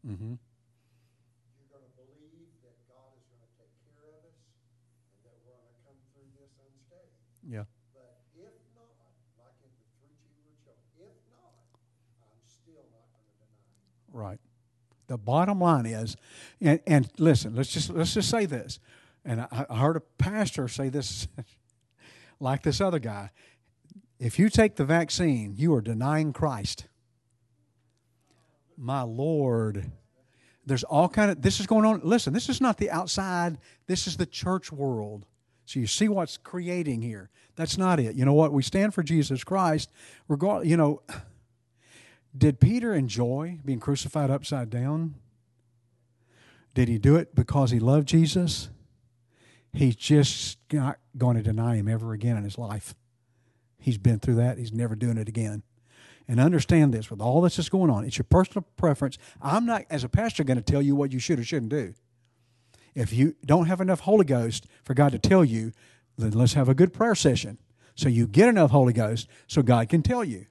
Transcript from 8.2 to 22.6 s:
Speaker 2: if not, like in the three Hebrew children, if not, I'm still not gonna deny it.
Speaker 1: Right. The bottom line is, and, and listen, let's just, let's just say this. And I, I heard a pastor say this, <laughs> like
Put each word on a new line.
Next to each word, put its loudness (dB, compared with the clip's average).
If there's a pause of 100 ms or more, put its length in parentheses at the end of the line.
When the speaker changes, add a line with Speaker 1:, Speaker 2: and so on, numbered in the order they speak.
Speaker 2:
if -20 (240)
not, -20 (480)
like -20
in -20
the -20 (160)
three -20
Hebrew -20
children, -20
if -20
not, -20 (640)
I'm -20
still -20
not -20
gonna -20
deny -20
it. -20
Speaker 1:
Right. -14 (640)
The -10
bottom -2
line 2
is, -10 (420)
and, 2
and 4 (160)
listen, 2
let's -4
just, -6
let's -4
just -2
say -2
this. -10 (440)
And -6
I, -8
I -8
heard 0
a -6 (160)
pastor -4
say -6
this, -8 (560)
<laughs> -20
like -4